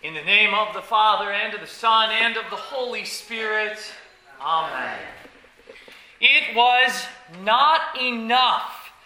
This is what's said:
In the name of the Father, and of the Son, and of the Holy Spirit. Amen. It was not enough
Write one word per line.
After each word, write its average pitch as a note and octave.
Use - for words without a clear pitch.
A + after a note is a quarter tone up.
In D3+
the F3+
name G#3
of G#3+
the F#3+
Father, G#3+
and G#3+
of G#3
the D#3+
Son, A3
and A3+
of A3
the G#3
Holy B3
Spirit. G#3+
Amen. C#3
It C4+
was B3
not C4
enough A#3+